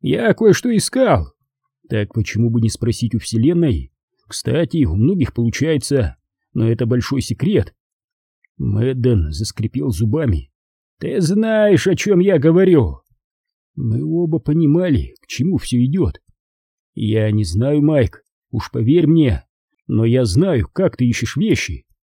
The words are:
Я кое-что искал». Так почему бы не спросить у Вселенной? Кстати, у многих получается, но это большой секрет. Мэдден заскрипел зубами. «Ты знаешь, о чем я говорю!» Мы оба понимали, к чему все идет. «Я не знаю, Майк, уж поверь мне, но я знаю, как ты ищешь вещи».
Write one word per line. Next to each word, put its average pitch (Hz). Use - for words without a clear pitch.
Я 220
кое-что 226
искал». 185
Так 104
почему 113
бы 113
не 110
спросить 117
у 107
Вселенной? 123
Кстати, 147
у 78
многих 139
получается, 127
но 117
это 117
большой 123
секрет. 156
Мэдден 117
заскрипел 110
зубами. 107
«Ты -
знаешь, 208
о 185
чем 196
я 185
говорю!» 160
Мы 123
оба 160
понимали, 160
к -
чему 170
все -
идет. 139
«Я 107
не 107
знаю, 123
Майк, 143
уж -
поверь 147
мне, 147
но 110
я 123
знаю, 120
как -
ты 127
ищешь 120
вещи». 147